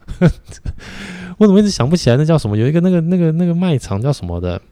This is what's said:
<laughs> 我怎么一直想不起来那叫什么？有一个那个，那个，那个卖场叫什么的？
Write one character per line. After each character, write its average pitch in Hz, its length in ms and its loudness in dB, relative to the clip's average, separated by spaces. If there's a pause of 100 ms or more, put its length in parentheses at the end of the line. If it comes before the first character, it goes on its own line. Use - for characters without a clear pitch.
(200)
<laughs> 170 100 6 (1080)
我 208 80 6
怎 190 80 6
么 196 40 6
一 214 40 6
直 208 80 2
想 127 180 0
不 175 80 2
起 143 140 0
来 120 60 4
那 151 80 2
叫 160 140 2
什 117 100 -4
么？ 104 80 -2
有 113 120 2
一 147 40 0
个 170 80 0
那 185 100 2
个， 175 100 2
那 170 160 0
个， 170 160 2
那 170 120 0
个 170 100 0
卖 175 240 0
场 101 220 -6
叫 139 120 0
什 - 120 -8
么 87 160 -6
的？ 90 200 -4 (120)